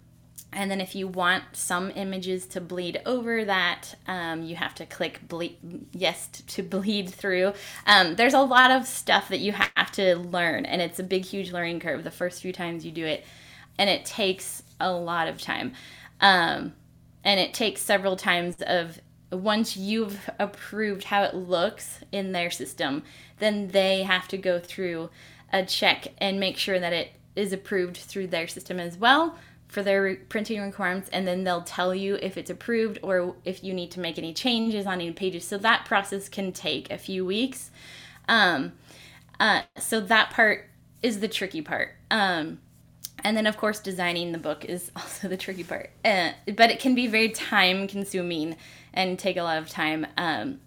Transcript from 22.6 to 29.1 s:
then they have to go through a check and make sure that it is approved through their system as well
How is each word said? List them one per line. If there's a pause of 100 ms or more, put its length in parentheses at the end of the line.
then
they
have
to
go
through (420)
a
check
and
make
sure
that
it (240)
is
approved
through
their
system
as
well (300)